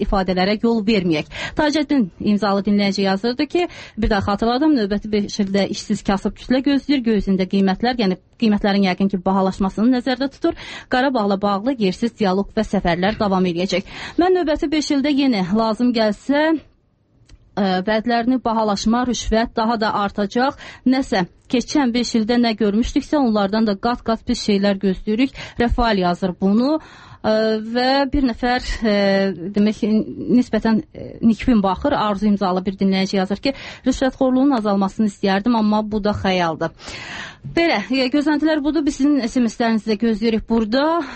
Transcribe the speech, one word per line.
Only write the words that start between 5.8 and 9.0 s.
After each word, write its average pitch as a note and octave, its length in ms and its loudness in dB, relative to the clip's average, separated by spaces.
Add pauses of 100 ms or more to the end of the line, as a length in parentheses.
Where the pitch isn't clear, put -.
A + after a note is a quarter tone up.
kasıb G3+ 320 -2
kütlə B3+ 300 -2
gözləyir, C#4 400 0
göy G#3+ 160 2
üzündə F#3+ 260 0
qiymətlər, G3 480 0
yəni F#3 240 0 (220)
qiymətlərin G3+ 480 2
yəqin F#3+ 180 0